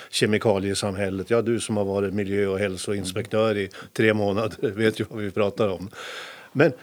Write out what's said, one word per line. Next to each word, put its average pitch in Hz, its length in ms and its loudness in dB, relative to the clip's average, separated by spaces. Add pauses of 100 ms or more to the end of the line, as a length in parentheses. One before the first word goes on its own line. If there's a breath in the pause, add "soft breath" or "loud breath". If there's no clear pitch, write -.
(100)
kemikaliesamhället. 98 1200 0
Ja, 117 120 4
du 110 180 0
som 110 160 -2
har 101 80 0
varit 98 300 0
miljö- 101 320 0
och 95 120 0
hälsoinspektör 101 960 -2
i 95 140 -2 (220 loud breath)
tre 110 220 4
månader 107 560 0
<laughs> 98 60 -6
vet 110 240 2
ju 113 80 -2
vad 117 120 -10
vi 104 100 -4
pratar 101 380 0
om. 92 220 -6 (600 loud breath)
Men, 143 200 6 (100)